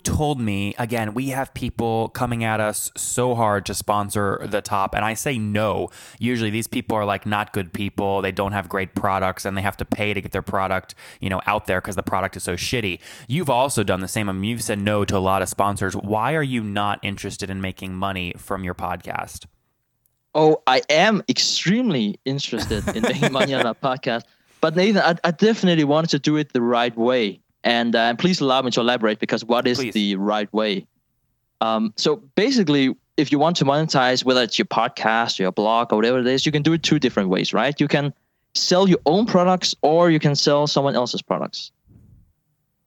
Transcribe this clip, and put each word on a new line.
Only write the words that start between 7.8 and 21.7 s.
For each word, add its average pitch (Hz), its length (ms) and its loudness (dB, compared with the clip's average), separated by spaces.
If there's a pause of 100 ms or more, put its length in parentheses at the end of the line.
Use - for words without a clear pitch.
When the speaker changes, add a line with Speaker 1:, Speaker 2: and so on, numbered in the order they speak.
Speaker 1:
They 95 100 -2
don't 98 200 -2
have 98 160 -4
great 95 260 -4
products, 95 500 -2
and 98 100 -4
they 98 60 -4
have 98 180 -4
to - 60 -6
pay 104 300 -2
to 98 80 -6
get - 100 -12
their 95 80 -4
product, 95 540 -4 (260)
you 95 80 -6
know, 95 180 -4
out 104 200 -2
there 92 160 0
'cause 95 140 -10
the 95 60 -2
product 95 340 -4
is 92 80 -12
so 90 100 -4
shitty. 98 460 -4 (260)
You've 143 240 -2
also 127 320 2
done 95 180 0
the 92 80 -6
same. 104 220 -4
I - 20 -2
mean, 95 120 -4
you've 113 180 -4
said 107 160 -4
no 101 260 0
to 101 120 0
a - 20 2
lot 95 240 2
of 90 80 -2
sponsors. 98 440 -2
Why 107 400 -2
are 156 80 0
you 127 200 -4
not 104 400 -4
interested 98 480 -8
in 95 100 -6
making 92 360 -8
money 92 420 -4
from 95 260 -6
your 90 100 -4
podcast? - 720 -8 (880)
Speaker 2:
Oh, 156 320 4
I 131 220 4
am 180 400 4
extremely 160 960 0